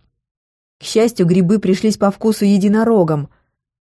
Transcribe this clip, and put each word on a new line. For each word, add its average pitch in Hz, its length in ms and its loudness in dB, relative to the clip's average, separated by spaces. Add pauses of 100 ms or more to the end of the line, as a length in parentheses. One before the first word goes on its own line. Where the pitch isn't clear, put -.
(760)
К - 60 -20
счастью, 220 420 0
грибы 185 340 2
пришлись 202 360 -2
по 202 160 0
вкусу 214 320 -2
единорогам, 202 840 0 (600)